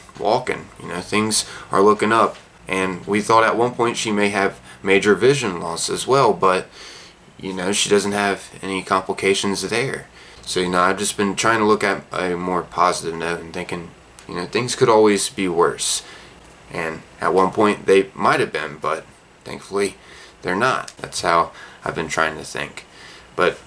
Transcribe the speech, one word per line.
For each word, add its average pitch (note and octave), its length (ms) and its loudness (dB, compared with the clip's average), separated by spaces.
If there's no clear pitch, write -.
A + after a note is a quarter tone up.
walking, A#2 480 -2
you E2+ 80 -14
know, E2+ 100 -8
things G#2+ 460 -2
are F#2+ 100 4
looking G#2 300 4
up. A2 240 2
And F#2 400 -4
we G#2 140 0
thought A2+ 240 4
at F#2+ 100 2
one A#2+ 180 0
point A#2 220 0
she A2 160 -4
may G#2 180 0
have G2 300 -2
major G2 320 4
vision A2 460 2
loss E2 280 -6
as F2+ 160 -4
well, A#2+ 280 4
but, F#2 340 2
you F#2+ 140 -8
know, F#2 180 -4
she G2+ 180 0
doesn't G2+ 220 2
have G2+ 380 0
any F#2+ 220 -4
complications G2 840 0
there. A#2+ 380 -4
So, - 140 -4
you F2+ 100 0
know, F2+ 120 2
I've F#2 180 4
just G2+ 160 -4
been G2 220 -2
trying A2+ 220 2
to G#2+ 60 2
look G#2 180 4
at G2 280 -2
a F2+ 240 -4
more F2+ 260 -4
positive E2+ 540 -2
note E2 240 -4
and E2 140 -14
thinking, F2 380 -8
you - 80 -10
know, F2+ 100 -6
things A#2+ 300 -4
could B2 140 2
always G#2+ 400 6
be F#2+ 180 -4
worse. E2 560 0
And D#2+ 320 -8
at E2+ 120 0
one F#2+ 180 4
point G#2 340 2
they F#2+ 280 4
might C3 280 0
have G#2+ 100 -4
been, D2+ 260 -6
but D2+ 280 -6
thankfully, F#2+ 500 -6
they're F2+ 140 -2
not. A#2 420 -2
That's - 240 -10
how E2+ 300 2
I've D2 100 -4
been D#2+ 140 -6
trying D#2 280 -2
to D2+ 60 -12
think. - 420 -12
But - 320 2